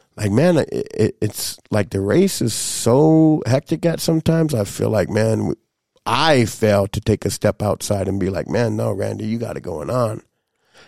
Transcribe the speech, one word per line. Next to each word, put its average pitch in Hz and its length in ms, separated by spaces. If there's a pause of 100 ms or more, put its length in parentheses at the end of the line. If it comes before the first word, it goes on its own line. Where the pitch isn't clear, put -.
(160)
like, 107 160
man, 160 260
it, - 140
it, - 480
it's - 380 (140)
like 104 180
the 98 120
race 170 420
is 113 100
so 156 920
hectic 147 400
at 165 120
sometimes. 165 540
I 107 120
feel 107 260
like, 101 180
man, 110 300
w-, 101 160 (500)
I 131 400
fail 101 400
to 107 160
take 104 240
a 101 60
step - 320
outside 98 440
and 98 120
be 92 100
like, 87 180
"Man, 107 280
no, 113 160
Randy, 104 340
you 113 140
got 113 180
it - 60
going 78 260
on." 113 320 (680)